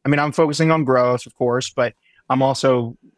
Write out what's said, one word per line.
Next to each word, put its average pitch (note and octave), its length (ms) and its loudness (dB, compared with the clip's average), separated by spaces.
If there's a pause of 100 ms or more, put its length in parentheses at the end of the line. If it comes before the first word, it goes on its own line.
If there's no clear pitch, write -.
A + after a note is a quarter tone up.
I C#3 40 0
mean, D3 100 2
I'm D3 120 -2
focusing D#3+ 400 0
on D#3 140 0
growth, B2 400 0
of - 100 -20
course, B2 340 -2
but A#2+ 240 -2 (360)
I'm C3 120 0
also C3 560 0 (200)